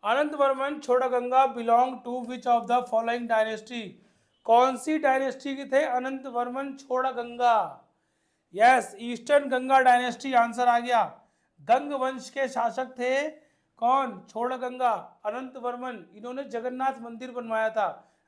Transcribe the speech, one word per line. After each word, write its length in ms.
अनंत 300
वर्मन 460
छोड़गंगा 640
belong 480
to 320
which 220
of 160
the 180
following 460
dynasty? 640
कौन 340
सी 200
डायनेस्टी 580
के 100
थे 180
अनंत 420
वर्मन 480
छोड़गंगा? 1120
यस, 460
ईस्टर्न 500
गंगा 300
डायनेस्टी 540
आंसर 340
आ 120
गया। 420
गंग 320
वंश 360
के 180
शासक 380
थे 440
कौन? 520
छोड़गंगा, 640
अनंत 320
वर्मन। 480
इन्होंने 280
जगन्नाथ 560
मंदिर 320
बनवाया 380
था। 440